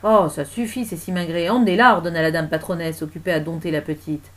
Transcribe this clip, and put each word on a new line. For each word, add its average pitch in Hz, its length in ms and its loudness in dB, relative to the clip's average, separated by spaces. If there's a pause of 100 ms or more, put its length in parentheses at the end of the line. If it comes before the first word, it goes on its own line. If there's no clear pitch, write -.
Oh, 208 260 6
ça 151 160 -4
suffit, 233 400 -4
c'est 190 120 -8
simagré. 170 520 -4
Emmenez-la, 226 440 6
ordonna 170 280 0
la 160 100 4
dame 160 180 -2
patronnesse, 165 520 -4
occupée 160 300 -8
à 165 80 2
dompter 165 320 -4
la 170 100 0
petite. 151 560 -6